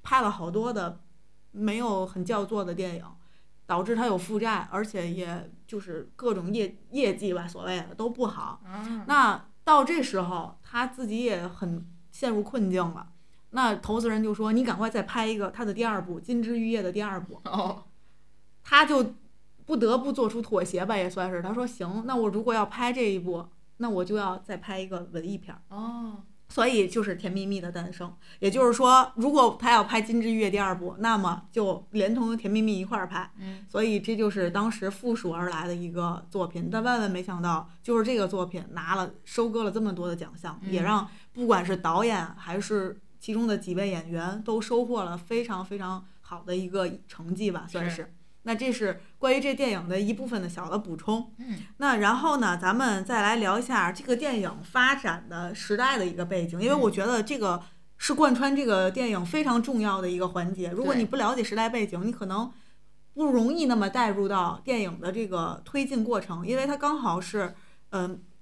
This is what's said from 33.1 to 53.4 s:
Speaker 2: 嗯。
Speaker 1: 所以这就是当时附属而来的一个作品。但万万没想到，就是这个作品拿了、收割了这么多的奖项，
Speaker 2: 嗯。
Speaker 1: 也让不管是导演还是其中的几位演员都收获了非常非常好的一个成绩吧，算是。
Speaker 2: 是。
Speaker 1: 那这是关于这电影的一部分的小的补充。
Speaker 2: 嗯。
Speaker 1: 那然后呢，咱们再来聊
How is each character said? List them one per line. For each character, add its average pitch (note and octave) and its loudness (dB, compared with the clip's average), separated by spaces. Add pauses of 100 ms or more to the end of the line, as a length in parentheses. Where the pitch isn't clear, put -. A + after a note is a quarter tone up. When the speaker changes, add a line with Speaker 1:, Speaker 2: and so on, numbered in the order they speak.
Speaker 2:
嗯。 F#3+ -12
Speaker 1:
所 G#3 0
以 A3 2
这 A3+ -2
就 G#3+ 2
是 F#3+ 0
当 G3+ 0
时 G3+ -4
附 A3+ -4
属 F#3 -4
而 F3 -2
来 E3 -2
的 F3 -2
一 F3 -6
个 E3+ -4
作 F#3+ -2
品。 E3+ -6
但 A3 -2
万 B3 2
万 G3+ 0
没 F3+ -2
想 F3+ -4
到， E3+ 0 (140)
就 A#3 2
是 A3 4
这 B3 2
个 G3 2
作 F#3 -2
品 F3+ -8
拿 E3 -2
了、 F#3 0 (140)
收 A#3 0
割 A3 0
了 G3+ 0
这 A3 -2
么 G#3 0
多 F3 -4
的 E3+ -2
奖 E3+ -10
项， E3 -12
Speaker 2:
嗯。 F#3+ -6
Speaker 1:
也 F3+ 2
让 G3+ 2 (240)
不 B3 -4
管 F#3 6
是 F#3 0
导 F3+ 2
演 G3+ 0 (100)
还 F3+ -6
是 G3 -2 (180)
其 - -8
中 A3+ 2
的 G#3+ 2
几 F3 -4
位 G3 0
演 E3 -6
员 F3 -4
都 A3 0
收 A#3 2
获 A3+ -2
了 F3 -4
非 A#3 -2
常 G3 -4
非 G3+ -8
常 F#3 -6 (160)
好 E3+ -14
的 F3+ -4
一 F#3 -2
个 F#3 0 (200)
成 E3 -6
绩 G3+ 0
吧， E3+ -4
算 F3 -4
是。 E3+ -6
Speaker 2:
是。 - -10 (360)
Speaker 1:
那 A3+ 0
这 B3+ -2
是 G#3 -2 (180)
关 C4 6
于 C4+ 2
这 C#4 0
电 C4+ 2
影 F3 -4
的 F#3 0
一 G#3 0
部 G#3+ -4
分 A#3 -4
的 F3 -4
小 E3+ -8
的 F#3 0
补 F#3 -6
充。 A3+ -2
Speaker 2:
嗯。 A#3 -10 (140)
Speaker 1:
那 C#4 2
然 G#3 4
后 D4+ 2
呢， G3 2
咱 F3+ 2
们 A3 2
再 A#3 0
来 G#3 4
聊 G#3 2